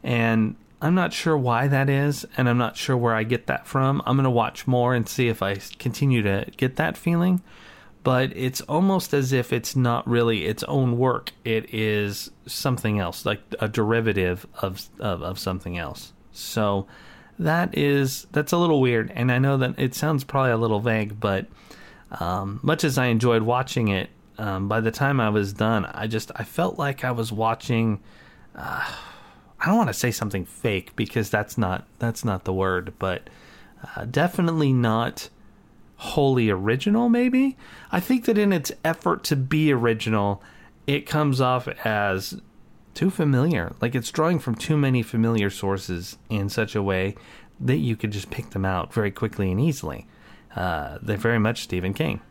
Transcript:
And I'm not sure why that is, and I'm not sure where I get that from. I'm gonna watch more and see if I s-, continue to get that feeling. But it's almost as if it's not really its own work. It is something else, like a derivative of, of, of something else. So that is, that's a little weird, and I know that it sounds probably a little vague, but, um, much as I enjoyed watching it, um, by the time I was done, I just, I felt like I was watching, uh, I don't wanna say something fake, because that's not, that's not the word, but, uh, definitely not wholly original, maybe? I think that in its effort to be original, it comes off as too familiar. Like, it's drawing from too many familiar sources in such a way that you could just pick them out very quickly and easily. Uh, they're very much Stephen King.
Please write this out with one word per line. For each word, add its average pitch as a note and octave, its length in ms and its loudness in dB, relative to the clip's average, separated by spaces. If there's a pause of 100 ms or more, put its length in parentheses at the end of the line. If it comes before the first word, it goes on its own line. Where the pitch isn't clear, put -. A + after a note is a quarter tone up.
And A#2 520 2 (240)
I'm D#3 140 2
not F3+ 180 2
sure D#3+ 240 0
why B2 340 2
that C#3 200 2
is, C#3 340 0 (140)
and B2+ 100 2
I'm A#2+ 120 4
not A#2+ 180 -2
sure - 180 0
where A#2+ 200 2
I A2 80 2
get A#2 240 -2
that - 180 -2
from. C3+ 400 0
I'm B2+ 100 2
gonna C3+ 140 4
watch A#2 380 0
more B2 260 4
and A#2 160 0
see B2 180 2
if A2 140 0
I G2 120 0
s-, - 260 -10
continue B2+ 420 2
to G2+ 240 0 (100)
get C3 200 -2
that D#3+ 220 -2
feeling. F3 440 2 (600)
But C3 320 2
it's B2+ 260 -4
almost F3+ 520 0
as C3+ 200 2
if B2+ 180 2
it's A#2+ 240 -2
not B2 320 2
really A#2 380 2
its - 180 -2
own B2+ 360 0
work. B2 320 0 (120)
It A2 300 -2
is G#2 560 -2 (160)
something A#2 540 0
else, F2 260 -6
like G#2 160 -2 (180)
a A2 80 0
derivative G#2+ 760 0 (160)
of, F#2+ 260 -6 (120)
of, F#2 240 -4
of F#2 160 -6
something F2+ 400 -6
else. - 340 -10 (180)
So G2+ 540 0 (540)
that E3+ 360 0
is, C#3+ 560 0
that's D3+ 200 -2
a F3 60 2
little E3 240 4
weird, A#2+ 320 2
and B2 180 0
I B2 80 2
know C#3 180 4
that B2+ 200 0
it C3 160 -2
sounds D3 300 -2
probably C3 280 2
a A2+ 60 4
little A2 220 2
vague, G#2+ 400 0
but, G2 260 0 (760)
um, G2 440 -4
much D3+ 200 2
as C#3 140 2
I B2+ 100 2
enjoyed A2+ 360 4
watching A#2+ 460 0
it, F#2+ 200 0 (300)
um, G2 280 -2
by G#2+ 140 0
the A2+ 80 2
time C#3 300 0
I A2 100 2
was G#2 240 0
done, A2 320 2
I - 220 -8
just, A2 280 -4
I - 80 -6
felt - 360 -2
like C#3+ 240 -4
I B2+ 80 -2
was A#2 200 -2
watching, A2+ 680 0 (560)
uh, - 360 -8 (680)
I - 80 -2
don't G3+ 100 4
wanna D#3+ 160 2
say A#2+ 160 0
something G2+ 360 -4
fake, - 500 -4
because A2 340 -2
that's G#2+ 300 -2
not, F#2 260 -2 (140)
that's A#2 260 -4
not G2 200 -2
the F#2+ 80 -2
word, F#2 440 0
but, - 320 -4 (680)
uh, - 100 -8
definitely D#3 680 2
not A#2 560 0 (680)
wholly C3 520 2
original, C3 580 2
maybe? B3+ 480 2 (360)
I F3+ 80 0
think A#3+ 260 0
that G#3+ 140 4
in G3+ 120 4
its E3 200 0 (120)
effort E3 420 0
to D3+ 100 0
be D3 360 2
original, A2 680 2 (460)
it C#3+ 180 -2
comes D3 340 2
off B2+ 280 2 (180)
as G2+ 560 -2 (520)
too F3+ 180 0
familiar. C#3 680 2
Like, A#2+ 140 -2
it's B2 180 -2
drawing D#3+ 280 2
from A#2+ 160 -4
too - 200 0
many C3 280 2
familiar A2+ 480 2
sources F#2 680 -6 (120)
in G2+ 200 -2
such G#2+ 260 -2
a G#2 60 0
way G2 340 0 (440)
that B2 180 0
you A#2+ 180 0
could G#2+ 160 -4
just G2+ 200 -8
pick - 200 -10
them F#2+ 140 -2
out F#2 260 -2
very G#2 200 0
quickly G2+ 400 -2
and G2 100 0
easily. G2+ 460 -4 (480)
Uh, D#2+ 480 -4
they're G#2+ 120 -2
very A2+ 220 0
much A2 240 0
Stephen F#2 320 -4
King. - 380 -2